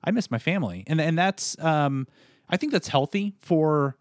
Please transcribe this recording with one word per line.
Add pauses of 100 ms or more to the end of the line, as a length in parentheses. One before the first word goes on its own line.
I
miss
my
family."
And,
and
that's,
um, (420)
I
think
that's
healthy
for